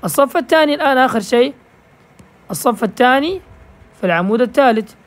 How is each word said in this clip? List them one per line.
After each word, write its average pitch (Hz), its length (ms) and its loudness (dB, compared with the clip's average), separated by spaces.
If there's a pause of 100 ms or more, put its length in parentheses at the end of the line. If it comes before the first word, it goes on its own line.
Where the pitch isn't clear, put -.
الصف 269 320 0
الثاني 311 380 2
الآن 269 240 0
آخر 247 220 0
شيء، 247 340 0 (960)
الصف 226 340 -4
الثاني 277 560 0 (540)
في - 100 -12
العمود 185 360 0
الثالث 240 540 0 (120)